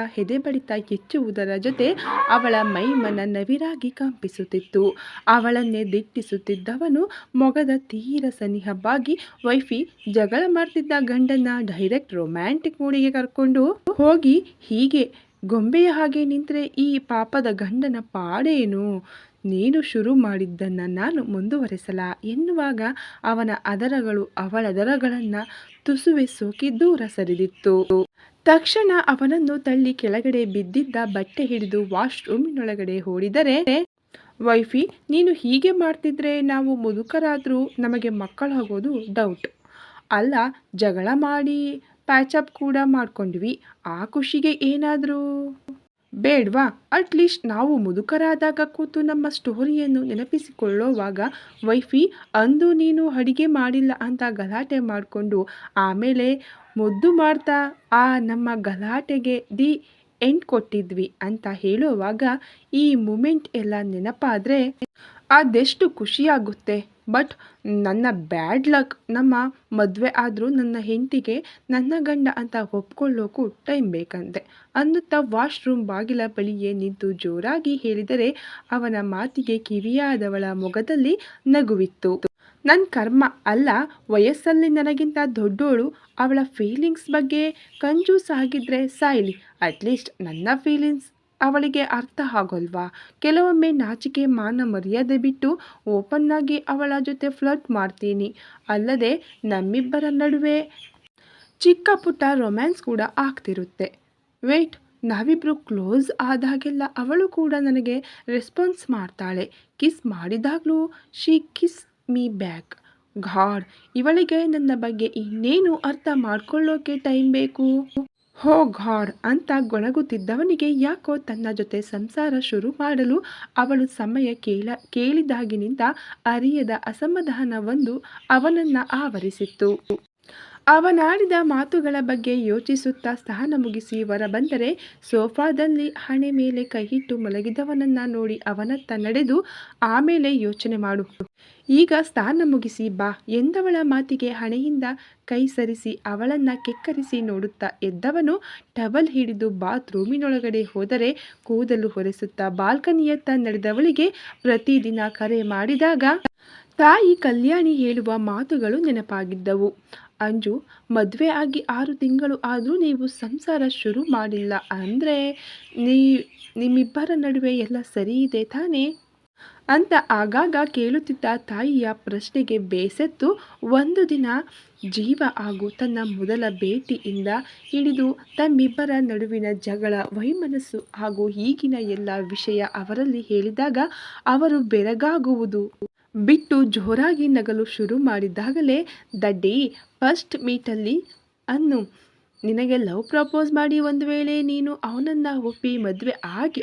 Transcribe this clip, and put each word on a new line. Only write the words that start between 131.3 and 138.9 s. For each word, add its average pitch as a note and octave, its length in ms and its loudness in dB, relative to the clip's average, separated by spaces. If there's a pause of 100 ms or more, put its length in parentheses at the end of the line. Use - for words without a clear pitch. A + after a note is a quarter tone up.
ಮಾತುಗಳ C#4+ 580 -2
ಬಗ್ಗೆ B3 320 -4 (120)
ಯೋಚಿಸುತ್ತಾ B3 720 -4
ಸ್ನಾನ A#3+ 420 -6
ಮುಗಿಸಿ A3 460 -4
ಹೊರ G#3 240 -4
ಬಂದರೆ, B3 420 -2 (340)
ಸೋಫಾದಲ್ಲಿ D4 840 0 (100)
ಹಣೆ C4+ 340 -2
ಮೇಲೆ B3+ 340 0
ಕೈಯಿಟ್ಟು B3 540 -4
ಮಲಗಿದವನನ್ನ B3 880 -2
ನೋಡಿ A3+ 300 -4 (100)
ಅವನತ್ತ A3 500 -4